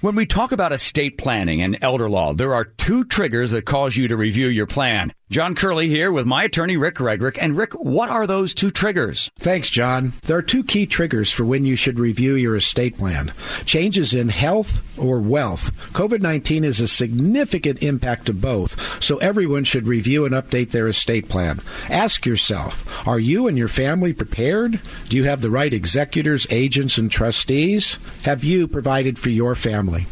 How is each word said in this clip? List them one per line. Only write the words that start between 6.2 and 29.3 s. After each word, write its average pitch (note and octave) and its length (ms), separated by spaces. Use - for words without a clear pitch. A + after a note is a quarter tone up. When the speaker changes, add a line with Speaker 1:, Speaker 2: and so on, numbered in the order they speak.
Speaker 1:
my C3 200
attorney, F3 340
Rick D#3+ 160
Gregrick. A#2 440
And D#3 160
Rick, G#3+ 200
what A3 340
are A3+ 180
those F#3+ 280
two G3 160
triggers? F3+ 680
Speaker 2:
Thanks, F3 300
John. B2+ 540
There E3 160
are E3+ 40
two B3+ 220
key G#3 220
triggers B2 440
for - 140
when C3+ 220
you C3 100
should B2 220
review A#2+ 360
your A#2+ 220
estate B2 400
plan. D#2 360
Changes E3+ 480
in A#2+ 160
health F3 520
or B2+ 220
wealth. A2 500
covid G#3 300
nineteen D#3 420
is B2 160
a A2+ 80
significant D3 960
impact B2 440
to A2+ 60
both, G#2 720
so C#3+ 140
everyone E3+ 460
should A#2+ 220
review B2 380
and C3 100
update B2+ 360
their A2+ 180
estate A2 400
plan. F2 320
Ask F#3+ 340
yourself, - 840
are A#2 140
you F3 260
and D#3 120
your A#2 100
family D#3+ 460
prepared? G3+ 680
Do A2+ 80
you C3+ 60
have C#3 180
the A2+ 80
right C3+ 240
executors, C#3+ 760
agents, C3 480
and A2 140
trustees? D3 880
Have A#2+ 220
you F3 220
provided C3+ 520
for - 100
your A#2+ 260